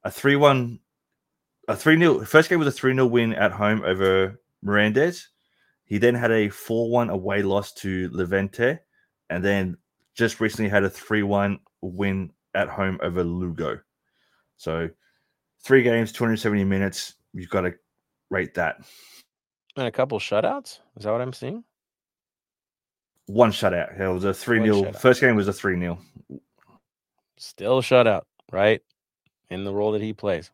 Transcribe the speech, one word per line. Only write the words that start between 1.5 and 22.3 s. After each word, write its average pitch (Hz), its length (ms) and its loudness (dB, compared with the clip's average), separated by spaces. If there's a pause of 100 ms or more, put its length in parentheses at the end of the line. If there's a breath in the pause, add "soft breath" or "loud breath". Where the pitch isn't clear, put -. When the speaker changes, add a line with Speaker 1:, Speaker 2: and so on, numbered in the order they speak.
Speaker 1:
a 110 80 -2
three 156 200 4
nil, 160 300 2
first 160 240 6
game 180 80 2
was 151 100 0
a 135 40 0
three 131 220 0
nil 131 140 4
win 117 260 2
at 101 180 0
home 104 340 0
over 95 560 0 (240)
Mirandes. 107 640 0 (580)
He 104 140 -4
then 120 160 4
had 120 160 0
a 107 180 2
four 113 400 -4
one 120 220 0
away 98 320 -4
loss 101 320 -2
to 92 360 -6
Levante, 98 680 -2 (500)
and 90 160 -4
then 95 320 -2 (380)
just 117 240 -2
recently 110 300 -2
had 101 140 2
a 95 60 0
three - 320 -4
one 101 380 0 (220)
win 95 500 -6 (240)
at 98 120 0
home 95 360 -4
over 90 200 -2
Lugo. 85 560 -6 (760)
So 82 320 -6 (760)
three 135 200 6
games, 117 280 2
two - 120 -4
hundred 113 140 0
seventy 104 260 0
minutes. 98 500 -2 (200)
You've 90 180 -14
gotta 90 240 -2 (560)
rate 92 240 -4
that. 82 220 -2 (1000 loud breath)
Speaker 2:
And 135 80 -4
a 117 60 -4
couple 127 260 -2
shutouts? 113 640 -4 (180)
Is 101 60 -20
that 104 80 -4
what 117 100 -2
I'm 127 120 -8
seeing? 190 300 -12 (1600)